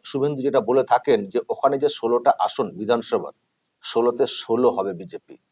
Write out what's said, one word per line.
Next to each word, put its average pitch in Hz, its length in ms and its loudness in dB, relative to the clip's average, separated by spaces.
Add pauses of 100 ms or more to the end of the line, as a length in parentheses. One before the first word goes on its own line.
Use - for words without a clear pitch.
শুভেন্দু 139 380 -2
যেটা 131 180 2
বলে 127 240 2
থাকেন 120 440 2
যে 113 200 -4
ওখানে 139 300 0
যে 143 100 2
ষোলোটা 120 500 2
আসন - 340 -2
বিধানসভার, 104 600 -2 (500)
ষোলোতে 120 440 2
ষোলো 120 440 0
হবে 98 240 -2
বিজেপি। - 440 -16 (140)